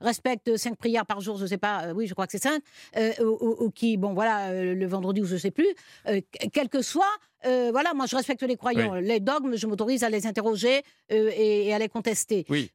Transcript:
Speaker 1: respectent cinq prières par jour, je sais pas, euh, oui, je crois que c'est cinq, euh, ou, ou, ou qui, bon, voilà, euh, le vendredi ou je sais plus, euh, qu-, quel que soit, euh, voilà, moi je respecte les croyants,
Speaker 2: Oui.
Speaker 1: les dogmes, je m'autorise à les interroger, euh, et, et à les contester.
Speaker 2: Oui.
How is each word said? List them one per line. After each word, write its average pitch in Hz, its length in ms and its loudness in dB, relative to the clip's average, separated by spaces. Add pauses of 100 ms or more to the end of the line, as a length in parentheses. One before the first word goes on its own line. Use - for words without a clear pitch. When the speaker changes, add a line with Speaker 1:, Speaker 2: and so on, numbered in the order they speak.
Speaker 1:
respectent 233 560 0
cinq 226 200 -4
prières 226 300 0
par 202 140 -4
jour, 202 180 -6
je 196 80 -4
sais 185 120 -2
pas, 196 280 -2
euh, 170 60 -6
oui, 214 140 -2
je 180 60 -8
crois 190 140 -2
que - 60 -12
c'est 202 100 -6
cinq, 294 200 0 (340)
euh, 220 240 2
ou, 220 200 4
ou, 226 240 0
ou 220 60 2
qui, 226 260 0
bon, 196 180 -2
voilà, 208 360 0
euh, 185 240 0
le 185 120 -2
vendredi 190 360 0
ou 190 40 0
je 180 100 -2
sais 190 140 -2
plus, 349 240 2 (320)
euh, 202 140 0
qu-, - 320 -10
quel 285 160 2
que 269 140 0
soit, 339 220 2 (420)
euh, 247 260 2
voilà, 294 200 2
moi 269 140 -2
je - 80 -4
respecte 262 280 -2
les 254 140 0
croyants, 226 360 0
Speaker 2:
Oui. 180 120 -2
Speaker 1:
les 220 140 2
dogmes, 262 380 0
je 208 100 -4
m'autorise 220 380 0
à 233 40 0
les 214 180 0
interroger, 226 560 0 (280)
euh, 220 240 4
et, 208 320 4
et 214 80 2
à 208 60 0
les 220 80 0
contester. 208 600 -2
Speaker 2:
Oui. 143 260 0